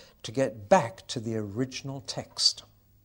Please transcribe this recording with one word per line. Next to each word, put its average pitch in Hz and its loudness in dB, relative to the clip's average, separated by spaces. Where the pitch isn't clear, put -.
to 110 -10
get 117 -2
back 170 6
to - -6
the 113 -4
original 131 -6
text, - -4